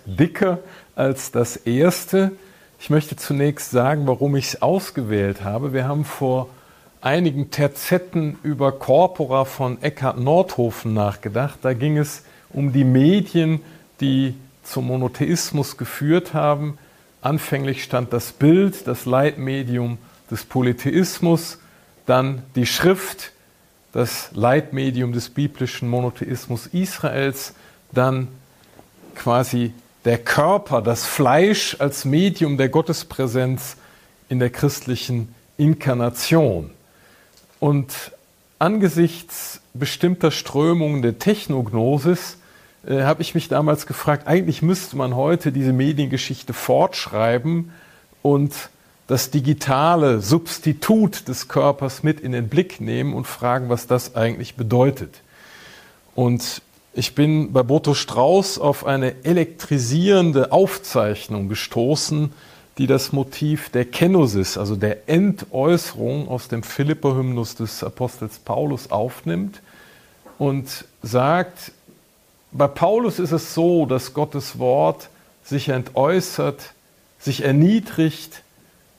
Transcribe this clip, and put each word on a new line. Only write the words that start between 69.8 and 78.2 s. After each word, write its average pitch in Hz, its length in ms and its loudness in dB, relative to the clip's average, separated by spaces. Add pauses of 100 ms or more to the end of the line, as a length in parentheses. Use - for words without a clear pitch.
und 139 480 -4 (180)
sagt, 139 680 0 (800)
bei 143 160 2
Paulus 202 520 0
ist 170 120 -2
es - 220 -4
so, 165 320 4
dass 127 280 -2
Gottes 147 460 -6
Wort 143 500 0 (340)
sich 143 260 -4
entäußert, 143 1040 -2 (460)
sich - 240 -4
erniedrigt, 160 1000 2 (560)